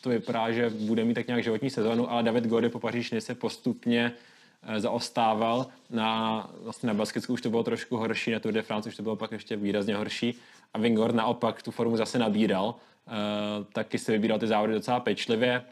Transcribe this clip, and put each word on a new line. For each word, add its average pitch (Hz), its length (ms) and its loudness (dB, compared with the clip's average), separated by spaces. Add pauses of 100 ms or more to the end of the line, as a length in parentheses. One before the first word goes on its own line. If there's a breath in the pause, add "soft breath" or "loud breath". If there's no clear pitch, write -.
to 127 80 -4
vypadá, 117 440 0
že 117 180 2
bude 110 340 0
mít 117 100 2
tak 117 120 -2
nějak 120 180 0
životní 117 260 0
sezónu, 113 400 0
ale 120 120 2
David 113 240 2
Gaudy 113 220 4
po 117 100 -4
Paříž-Nice 117 420 -2
se 123 140 -6
postupně, 120 800 0 (500 loud breath)
eh, 110 180 -4
zaostával. 117 840 2 (240 loud breath)
Na, 113 600 -2 (120)
vlastně 113 240 -8
na 110 80 0
Baskicku 107 380 -2
už 117 100 -2
to 117 80 -2
bylo 113 120 2
trošku 117 340 -2
horší, 113 340 -2
na 110 80 0
Tour 107 140 -4
de 107 100 0
France 107 260 -4
už - 80 -12
to 104 60 -10
bylo 107 140 -2
pak 110 160 -6
ještě 110 240 -8
výrazně 104 400 0
horší. 107 380 -2 (400 loud breath)
A - 40 -4
Vingor 120 360 4
naopak 117 480 0
tu - 80 -8
formu 117 260 0
zase 110 220 0
nabíral. 107 560 2 (340 loud breath)
Eh, - 20 -12 (600)
taky 110 260 -4
si 117 140 -2
vybíral 110 260 2
ty 117 80 -2
závody 107 260 2
docela 104 280 0
pečlivě, 120 720 0